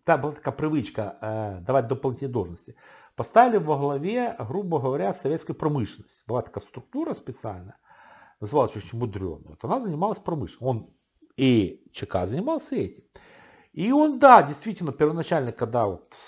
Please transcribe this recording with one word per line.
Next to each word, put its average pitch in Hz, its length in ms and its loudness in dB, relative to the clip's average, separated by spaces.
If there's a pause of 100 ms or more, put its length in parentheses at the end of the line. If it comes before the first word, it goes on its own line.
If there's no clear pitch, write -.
там 160 160 4
была 147 120 -4
такая - 220 -8
привычка, 143 680 -4
э, 107 460 -6
давать 127 220 2
дополнительные 135 440 -4
должности, 92 440 -6 (400)
поставили 226 420 4
во 151 180 0
главе, 151 640 -2
грубо 165 400 -4
говоря, 139 360 -2
советской 156 400 -4
промышленности. - 720 -4
Была 120 160 -2
такая - 200 -12
структура 285 520 -10
специальная, 98 600 -14 (640)
называлась 113 360 0
очень 113 220 -10
мудрёно. 92 520 -6
Вот 78 140 -16
она 202 160 -2
занималась 190 380 -4
промышленностью. 135 480 -8
Он 113 240 -4 (460)
и 120 560 2
Ч - 140 -12
К 90 200 -2
занимался 240 500 -4
этим. 147 280 -6 (680)
И 220 200 0
он, 294 260 4
да, 240 240 12
действительно, 151 500 -6
первоначально, 151 600 0
когда 117 340 0
вот - 280 -6 (140)